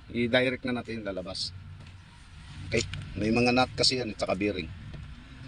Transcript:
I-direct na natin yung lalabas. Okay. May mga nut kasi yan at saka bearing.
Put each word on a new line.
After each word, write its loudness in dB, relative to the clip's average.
I-direct 4
na 0
natin -6
yung -6
lalabas. -4
Okay. 2
May 2
mga 6
nut 6
kasi 4
yan -2
at -8
saka 2
bearing. 0